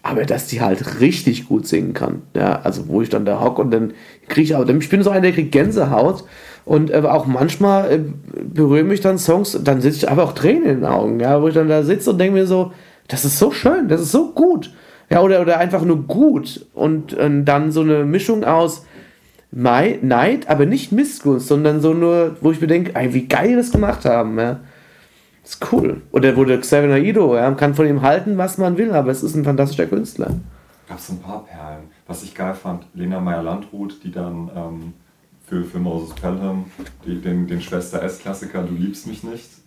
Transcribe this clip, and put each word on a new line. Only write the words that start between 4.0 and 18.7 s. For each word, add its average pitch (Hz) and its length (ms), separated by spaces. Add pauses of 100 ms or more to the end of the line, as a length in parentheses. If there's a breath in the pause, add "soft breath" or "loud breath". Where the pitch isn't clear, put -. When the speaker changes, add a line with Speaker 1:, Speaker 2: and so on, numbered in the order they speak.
Speaker 1:
krieg 156 160
ich 156 120
auch, 127 120
ich 147 220
bin 196 120
so 190 80
einer, 190 120
der 180 100
kriegt 170 200
Gänsehaut 156 760 (380 loud breath)
und, 151 280
äh, 151 140
auch 139 200
manchmal, 180 640
äh, 156 80 (440)
berühren 156 440
mich 196 140
dann 190 160
Songs, 180 460
dann 135 180
sitze 147 160
ich 143 120
einfach 151 160
auch - 80
Tränen 285 320
in 143 160
den 76 40
Augen, 110 340
ja, 139 220
wo 156 60
ich 156 80
dann 160 140
da 156 120
sitze 196 300
und 180 80
denke 190 160
mir 190 100
so, 185 260 (360 loud breath)
das 135 180
ist 139 140
so 202 100
schön, 302 380
das 160 120
ist 160 120
so 294 200
gut. 339 400 (380 loud breath)
Ja, 175 120
oder, 190 200
oder 170 160
einfach 175 260
nur 160 200
gut - 720
und, 156 440
ähm, 143 260
dann 147 260
so 156 100
eine 151 240
Mischung 196 380
aus 165 420 (680 loud breath)